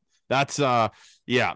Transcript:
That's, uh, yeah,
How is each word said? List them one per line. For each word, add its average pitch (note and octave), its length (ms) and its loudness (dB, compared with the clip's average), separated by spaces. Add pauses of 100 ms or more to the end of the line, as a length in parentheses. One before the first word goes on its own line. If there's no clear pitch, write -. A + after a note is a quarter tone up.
(300)
That's, C3+ 300 -2
uh, A#2+ 300 2 (360)
yeah, A2+ 300 0